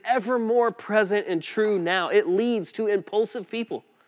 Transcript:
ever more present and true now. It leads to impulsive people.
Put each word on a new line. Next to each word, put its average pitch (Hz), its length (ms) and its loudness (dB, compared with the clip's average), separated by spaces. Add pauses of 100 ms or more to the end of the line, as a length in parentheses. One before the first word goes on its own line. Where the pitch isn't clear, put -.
ever 240 320 0
more 233 340 2
present 208 560 0
and 170 140 -2
true 214 380 0
now. 175 300 0
It 202 200 4
leads 214 440 0
to 220 140 -4
impulsive 208 640 -2
people. 226 340 -6 (240)